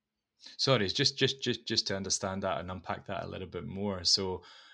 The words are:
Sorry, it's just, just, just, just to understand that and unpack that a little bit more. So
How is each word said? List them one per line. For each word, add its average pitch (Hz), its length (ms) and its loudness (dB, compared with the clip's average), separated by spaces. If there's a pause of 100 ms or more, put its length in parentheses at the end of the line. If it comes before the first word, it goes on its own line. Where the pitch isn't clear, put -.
(560)
Sorry, 120 280 4
it's 92 80 0
just, - 240 2
just, 135 240 2
just, - 280 -2
just 110 180 2
to 98 100 -2
understand 95 460 -2
that 95 160 0
and 87 100 -6
unpack 92 380 -6
that 87 180 -4
a 90 40 -8
little 92 180 -6
bit 87 180 -6
more. 95 380 -2
So 92 400 2 (320)